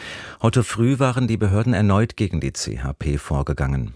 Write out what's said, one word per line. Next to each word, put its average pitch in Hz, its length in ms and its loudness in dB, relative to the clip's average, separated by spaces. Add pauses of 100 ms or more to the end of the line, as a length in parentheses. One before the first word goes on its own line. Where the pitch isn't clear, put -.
(440)
Heute 117 200 4
früh 120 360 0
waren 127 280 2
die 110 100 0
Behörden 107 360 2
erneut 104 440 2
gegen 90 220 -2
die 67 140 -4
C 57 280 -6
H 67 120 -4
P 71 240 -2
vorgegangen. 69 800 -2